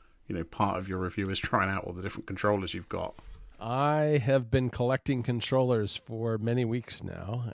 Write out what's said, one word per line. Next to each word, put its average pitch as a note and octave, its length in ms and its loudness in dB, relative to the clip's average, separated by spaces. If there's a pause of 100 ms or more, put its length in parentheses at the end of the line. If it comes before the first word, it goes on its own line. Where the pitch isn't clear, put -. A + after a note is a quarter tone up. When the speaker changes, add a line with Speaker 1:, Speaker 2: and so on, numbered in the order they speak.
(260)
Speaker 1:
you - 80 -6
know, E2+ 80 -4
part G2 360 0
of F#2+ 100 -6
your F#2 100 -2
review F#2 280 -2
is G2 120 0
trying F#2+ 320 2
out F#2+ 140 -2
all F2+ 80 -6
the F2+ 100 -8
different - 240 -8
controllers G2 480 0
you've F2+ 140 -8
got. - 260 -4 (440)
Speaker 2:
I D3 640 2
have B2+ 280 2
been B2+ 180 4
collecting B2+ 540 0
controllers A#2+ 720 2
for A2+ 400 -4
many A#2 300 2
weeks A2+ 360 -4
now, G2+ 520 -6